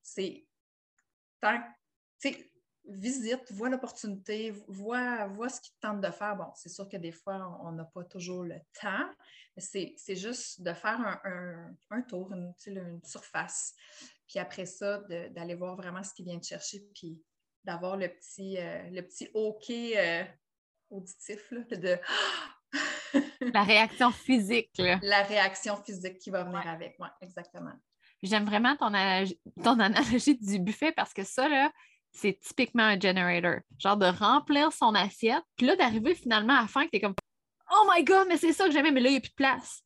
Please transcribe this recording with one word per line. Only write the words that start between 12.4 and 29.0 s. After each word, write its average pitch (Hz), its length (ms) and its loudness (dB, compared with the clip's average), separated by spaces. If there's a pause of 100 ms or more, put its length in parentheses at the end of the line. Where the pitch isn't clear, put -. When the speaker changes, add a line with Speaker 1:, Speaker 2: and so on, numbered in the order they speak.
Speaker 1:
tu - 180 -16
sais, 190 60 -10
une 170 240 -14
surface. - 720 -10 (520)
Puis - 120 -8
après 180 260 -10
ça, 202 360 -6
de, 175 280 -10
d'aller 170 260 -12
voir 180 200 -10
vraiment 185 280 -12
ce - 120 -14
qui 185 80 -18
vient 175 160 -10
te - 80 -14
chercher, - 360 -12 (120)
puis 160 260 -16 (420)
d'avoir 180 320 -8
le 190 120 -4
petit, 190 500 -12
euh, 175 320 -10
le 180 120 -12
petit - 340 -16
OK, 214 340 -4
euh, 214 560 -2 (640)
auditif, - 640 -14
là, 240 100 -10 (160)
de 180 300 0
Ah ! - 480 -4 (1000)
Speaker 2:
La 208 100 6
réaction 220 480 6
physique, 226 680 2
là. 180 240 4
Speaker 1:
La 202 220 4
réaction 202 600 0
physique 185 360 -12
qui - 100 -16
va 185 140 -4
venir 180 160 -6
Speaker 2:
Ouais. 170 100 -8
Speaker 1:
avec, 165 300 -12
ouais, 170 80 -12 (140)
exactement. 170 520 -16 (480)
Speaker 2:
J'aime 208 240 2
vraiment 226 320 4
ton 233 100 0
analogie, 190 520 2 (240)